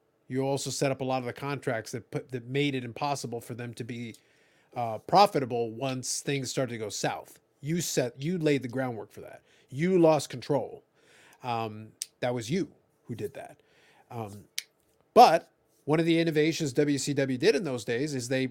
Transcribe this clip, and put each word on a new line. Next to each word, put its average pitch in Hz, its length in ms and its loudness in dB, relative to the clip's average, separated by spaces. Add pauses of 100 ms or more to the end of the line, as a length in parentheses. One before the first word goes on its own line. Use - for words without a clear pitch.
(300)
You 131 140 -2
also 135 260 -2
set 135 200 0
up 135 120 -2
a - 20 -4
lot 131 140 -2
of 127 80 -4
the 120 80 -6
contracts 131 580 -4
that 120 200 -10
put, - 200 -8
that 120 160 -10
made 139 280 0
it 123 100 -6
impossible 120 560 -6
for 120 140 -12
them 120 180 -10
to 127 100 -12
be, 117 320 -10 (580)
uh, 113 260 -4
profitable 127 720 4
once 131 500 -6
things 139 280 -4
started 127 220 -2
to 117 60 -8
go 107 100 -6
south. - 520 -8 (200)
You 160 220 -2
set, 131 400 -2
you 175 160 -2
laid 147 240 2
the 113 80 -8
groundwork 123 420 -6
for - 80 -18
that. - 220 -16 (280)
You 175 300 2
lost 160 300 6
control. 127 520 -4 (640)
Um, 113 460 -6 (320)
that 123 120 0
was 120 180 -4
you 180 160 0 (380)
who 120 100 -8
did 104 200 -10
that." - 260 -16 (500)
Um, 104 320 -10 (680)
but 202 360 10 (360)
one 156 160 2
of 165 40 2
the 165 140 4
innovations 156 540 2
W 147 240 2
C 143 160 -4
W 135 240 0
did 175 180 4
in 233 80 -2
those 127 220 -6
days 135 280 -2
is 120 140 -6
they 131 240 0